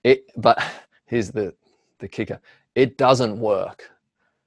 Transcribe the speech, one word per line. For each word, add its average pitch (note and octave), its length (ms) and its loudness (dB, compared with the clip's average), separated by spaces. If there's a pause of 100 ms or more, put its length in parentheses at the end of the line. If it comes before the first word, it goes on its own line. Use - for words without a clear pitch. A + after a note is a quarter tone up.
It, B2+ 320 2
but A#2 200 4 (300)
<laughs> - 200 -20
here's A#2 260 -4
the, G#2 220 -6 (440)
the G2+ 100 -14
kicker. G#2 320 -10 (360)
It B2+ 220 2
doesn't B2 380 2
work G2+ 540 -4 (560)